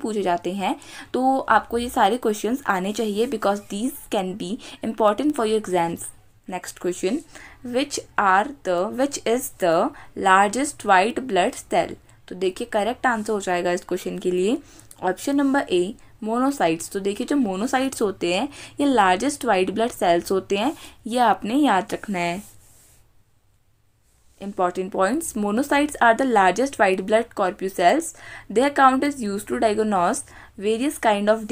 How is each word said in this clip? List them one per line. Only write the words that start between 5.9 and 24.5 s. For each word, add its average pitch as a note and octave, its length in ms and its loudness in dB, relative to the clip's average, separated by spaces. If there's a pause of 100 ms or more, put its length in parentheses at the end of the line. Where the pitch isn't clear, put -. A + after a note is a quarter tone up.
Next - 360 -10
question, F#3 380 -4 (540)
which C#4+ 220 -2 (200)
are G3 260 2 (240)
the, F3+ 80 0 (240)
which C#4 240 -4
is A#3 240 -2 (160)
the F3+ 260 2 (380)
largest G#3 640 2
white G3 300 4 (100)
blood F#3+ 260 2 (120)
cell? - 240 0 (340)
तो F3+ 60 -12 (100)
देखिए F#3+ 280 -4
करेक्ट A3 340 0
आंसर A3+ 260 0
हो G#3 80 -2
जाएगा F3+ 320 0
इस F#3 160 -2
क्वेश्चन F3+ 300 -4
के F3+ 120 -2
लिए F#3 280 2 (440)
ऑप्शन F#3 340 -2
नंबर C#4 340 2
ए F3+ 120 2 (400)
मोनोसाइट्स। A3 680 0
तो G3+ 100 -6
देखिए G3+ 260 -4
जो D4 100 0
मोनोसाइट्स B3+ 640 -2
होते F3 320 -2
हैं A#3 140 -2 (320)
ये C#4+ 60 2
लार्जेस्ट A#3 580 2
व्हाइट F#3+ 260 2
ब्लड A3 200 0
सेल्स F3 420 0
होते F#3+ 240 0
हैं, A#3 160 0 (340)
ये A#3 120 -2 (140)
आपने A#3 340 0
याद G3+ 260 2
रखना - 260 -6
है। F3 220 -2 (2000)
Important F#3 520 -4